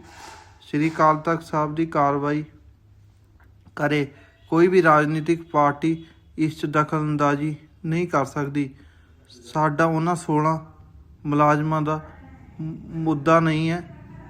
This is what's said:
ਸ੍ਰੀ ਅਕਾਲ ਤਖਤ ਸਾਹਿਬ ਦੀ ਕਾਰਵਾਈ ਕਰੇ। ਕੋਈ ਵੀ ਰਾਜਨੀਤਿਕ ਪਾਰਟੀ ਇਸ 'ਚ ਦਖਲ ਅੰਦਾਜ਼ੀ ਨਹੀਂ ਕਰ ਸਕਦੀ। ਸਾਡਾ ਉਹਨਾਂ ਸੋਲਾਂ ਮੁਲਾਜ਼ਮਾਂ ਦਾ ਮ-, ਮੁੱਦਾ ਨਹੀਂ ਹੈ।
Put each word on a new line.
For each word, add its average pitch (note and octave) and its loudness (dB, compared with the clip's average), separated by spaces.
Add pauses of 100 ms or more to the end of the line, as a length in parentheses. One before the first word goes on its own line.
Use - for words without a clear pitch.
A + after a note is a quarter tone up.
(600)
ਸ੍ਰੀ D#3 -2
ਅਕਾਲ D#3 2
ਤਖਤ D#3+ -2
ਸਾਹਿਬ D3+ -4
ਦੀ D#3+ -2
ਕਾਰਵਾਈ D3 0 (1300)
ਕਰੇ। D3 0 (440)
ਕੋਈ E3+ 6
ਵੀ F#3 4
ਰਾਜਨੀਤਿਕ D#3 4
ਪਾਰਟੀ D3+ 0 (340)
ਇਸ D#3 -4
'ਚ D#3+ -6
ਦਖਲ D3+ 0
ਅੰਦਾਜ਼ੀ D3 0 (300)
ਨਹੀਂ E3+ -2
ਕਰ - 0
ਸਕਦੀ। C#3 -6 (540)
ਸਾਡਾ D#3 -2
ਉਹਨਾਂ E3 0
ਸੋਲਾਂ D#3 0 (680)
ਮੁਲਾਜ਼ਮਾਂ D3+ 2
ਦਾ D#3 -4 (600)
ਮ-, D#3+ -10 (100)
ਮੁੱਦਾ D#3+ 2
ਨਹੀਂ D#3+ 0
ਹੈ। F3 -8 (340)